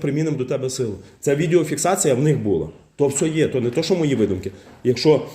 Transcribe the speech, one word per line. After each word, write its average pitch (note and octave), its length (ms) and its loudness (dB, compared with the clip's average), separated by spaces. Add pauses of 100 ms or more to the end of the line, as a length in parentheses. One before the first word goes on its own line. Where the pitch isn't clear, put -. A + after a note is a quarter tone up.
примінимо D3+ 360 -2
до B2 80 -4
тебе C3 260 -4
силу. A2+ 240 -4 (260)
Ця C#3+ 140 2
відеофіксація E3 800 2
в B2+ 80 0
них D3+ 200 4
була. E2+ 260 0 (280)
То C#3 100 2
все C#3 220 0
є, D#3 200 0
то B2+ 120 -2
не A#2+ 100 0
то, D#3+ 120 -2
що F#3+ 120 0
мої D#3 200 0
видумки. F#2+ 360 0 (340)
Якщо B2+ 380 2 (120)